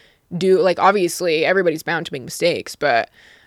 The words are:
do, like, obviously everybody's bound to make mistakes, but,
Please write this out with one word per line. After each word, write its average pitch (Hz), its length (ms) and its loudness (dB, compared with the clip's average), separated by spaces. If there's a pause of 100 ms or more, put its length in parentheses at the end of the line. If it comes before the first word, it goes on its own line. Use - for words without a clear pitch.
(360)
do, 185 240 4
like, 175 180 2
obviously 175 640 0
everybody's 170 380 0
bound 160 240 -6
to - 60 -12
make 135 100 -10
mistakes, 139 540 -4
but, 127 320 0 (380)